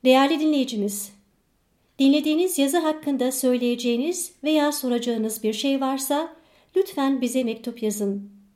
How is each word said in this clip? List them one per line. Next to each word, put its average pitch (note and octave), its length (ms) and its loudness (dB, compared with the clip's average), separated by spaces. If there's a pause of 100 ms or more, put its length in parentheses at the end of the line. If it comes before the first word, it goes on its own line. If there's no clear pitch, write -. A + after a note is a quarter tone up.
Değerli C#4 340 6
dinleyicimiz, B3 720 -2 (880)
dinlediğiniz D4+ 600 2
yazı C#4 180 2
hakkında C#4+ 540 0
söyleyeceğiniz B3 1000 -2 (120)
veya D4 280 2
soracağınız A#3 720 -2
bir A3 100 0
şey C4+ 280 0
varsa C4+ 540 -2 (400)
lütfen C#4 460 0
bize B3+ 220 0
mektup A3+ 400 -6
yazın. G3+ 480 -4 (240)